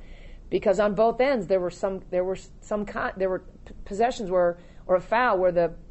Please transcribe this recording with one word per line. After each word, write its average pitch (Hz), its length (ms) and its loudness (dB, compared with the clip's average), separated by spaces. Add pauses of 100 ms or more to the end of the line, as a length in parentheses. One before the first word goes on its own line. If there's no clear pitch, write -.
(500)
because 190 300 2
on 208 160 2
both 226 260 4
ends 254 260 2
there 190 120 4
were 175 120 -2
some, 190 380 -4
there 180 140 0
were 190 120 -2
s-, - 140 -12 (120)
some 208 240 -4
con-, 233 300 -6
there 190 140 0
were 185 140 -4 (220)
p-, - 80 -16 (120)
possessions 214 460 -2
where, 175 260 2 (300)
or 185 80 4
a 180 60 4
foul 226 360 2
where 180 140 4
the 170 220 2 (180)